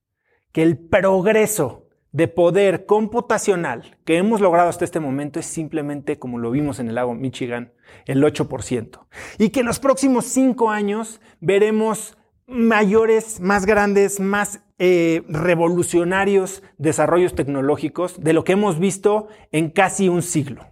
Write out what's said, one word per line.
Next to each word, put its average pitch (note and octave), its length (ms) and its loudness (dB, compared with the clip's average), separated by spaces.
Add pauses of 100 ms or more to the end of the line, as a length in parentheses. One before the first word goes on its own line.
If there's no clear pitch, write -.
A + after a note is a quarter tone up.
(500)
Que D#3+ 120 -2
el E3 140 2
progreso F#3+ 1120 0 (220)
de D#3+ 160 0
poder F3+ 580 2
computacional G#3 1200 -2
que D#3+ 120 0
hemos G#3 240 2
logrado F3 280 4
hasta F3 160 -4
este E3+ 140 -4
momento C#3+ 400 -6
es D#3 80 -8
simplemente, D3 720 -6
como B2 200 -10
lo A#2 120 -4
vimos C3+ 300 -2
en A#2+ 80 -4
el A2+ 80 -4
lago B2 180 -2
Michigan, A#2+ 580 -8 (340)
el C3+ 180 2
ocho D3 240 0
por A#2+ 160 -8
ciento. - 420 -8 (320)
Y A3 120 4
que C#4 100 0
en A#3+ 60 0
los A3+ 120 -4
próximos C4 460 0
cinco B3 460 0
años G#3 500 -4 (200)
veremos G#3+ 800 0 (280)
mayores, A3 960 2
más F#3+ 260 0
grandes, G3+ 520 2
más, G3 440 -4 (200)
eh, E3+ 460 2
revolucionarios F3 1300 0 (160)
desarrollos D#3 560 2
tecnológicos C#3+ 880 -4
de D3 120 0
lo D#3+ 120 2
que F3+ 80 2
hemos G3 260 0
visto G#3 500 0 (240)
en D#3 180 0
casi F#3+ 380 2
un F3 140 2
siglo B2 480 -6